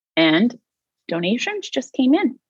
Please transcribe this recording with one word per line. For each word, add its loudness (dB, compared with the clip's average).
and 2
donations -4
just -6
came 2
in. 0